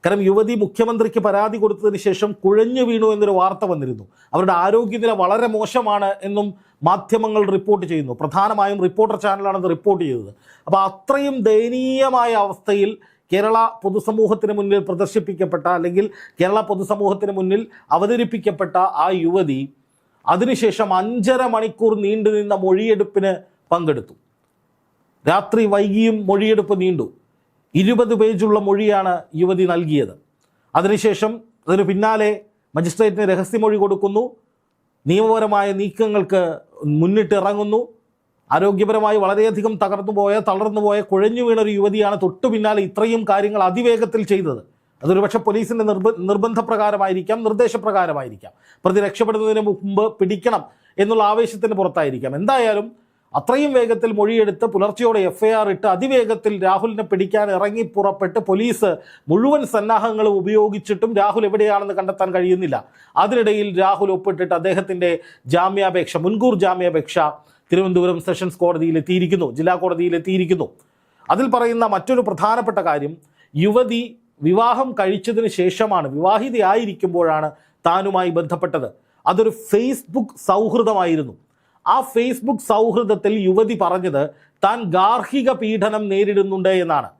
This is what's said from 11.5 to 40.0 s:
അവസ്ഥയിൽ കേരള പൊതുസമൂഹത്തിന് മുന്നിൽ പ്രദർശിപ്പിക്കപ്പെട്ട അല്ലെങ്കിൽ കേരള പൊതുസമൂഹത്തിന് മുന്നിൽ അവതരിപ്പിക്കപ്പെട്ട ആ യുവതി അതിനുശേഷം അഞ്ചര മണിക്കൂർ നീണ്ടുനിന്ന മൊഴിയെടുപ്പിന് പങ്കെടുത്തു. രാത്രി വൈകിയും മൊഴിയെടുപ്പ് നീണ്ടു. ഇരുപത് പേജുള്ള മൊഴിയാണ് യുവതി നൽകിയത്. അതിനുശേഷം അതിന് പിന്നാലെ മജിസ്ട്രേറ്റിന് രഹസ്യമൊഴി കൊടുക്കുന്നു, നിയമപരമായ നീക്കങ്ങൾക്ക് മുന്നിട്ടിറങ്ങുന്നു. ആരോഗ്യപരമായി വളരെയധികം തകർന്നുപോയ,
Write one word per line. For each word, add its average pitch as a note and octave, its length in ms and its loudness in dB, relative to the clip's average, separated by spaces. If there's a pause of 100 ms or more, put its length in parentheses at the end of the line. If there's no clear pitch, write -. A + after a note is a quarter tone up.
അവസ്ഥയിൽ G3+ 460 -2 (440)
കേരള G#3+ 220 2 (260)
പൊതുസമൂഹത്തിന് G#3 800 -2
മുന്നിൽ G3 280 2
പ്രദർശിപ്പിക്കപ്പെട്ട F3 800 -4 (120)
അല്ലെങ്കിൽ F3+ 300 0 (320)
കേരള F#3+ 180 2 (140)
പൊതുസമൂഹത്തിന് G3 680 -2
മുന്നിൽ F#3+ 220 0 (380)
അവതരിപ്പിക്കപ്പെട്ട G3+ 800 -2 (280)
ആ - 20 2 (200)
യുവതി E3 340 0 (640)
അതിനുശേഷം G#3+ 640 0 (140)
അഞ്ചര B3 400 0 (120)
മണിക്കൂർ A3 380 0 (140)
നീണ്ടുനിന്ന G#3 480 0 (120)
മൊഴിയെടുപ്പിന് G3 680 2 (360)
പങ്കെടുത്തു. D#3 440 -2 (1120)
രാത്രി G3+ 400 0 (120)
വൈകിയും G#3+ 420 0 (100)
മൊഴിയെടുപ്പ് G3+ 540 0
നീണ്ടു. F3 260 -2 (720)
ഇരുപത് A3+ 400 2
പേജുള്ള G#3+ 460 2
മൊഴിയാണ് G3 460 2 (280)
യുവതി F#3 320 2
നൽകിയത്. D3+ 420 0 (640)
അതിനുശേഷം G#3 540 0 (340)
അതിന് F#3+ 240 2
പിന്നാലെ G#3+ 400 2 (460)
മജിസ്ട്രേറ്റിന് F#3+ 560 0
രഹസ്യമൊഴി G#3+ 500 0
കൊടുക്കുന്നു, G3 400 0 (880)
നിയമപരമായ G#3 560 2 (140)
നീക്കങ്ങൾക്ക് G3+ 600 0 (600)
മുന്നിട്ടിറങ്ങുന്നു. G#3 800 2 (760)
ആരോഗ്യപരമായി G#3 680 2
വളരെയധികം G#3+ 580 0
തകർന്നുപോയ, G3+ 520 0 (140)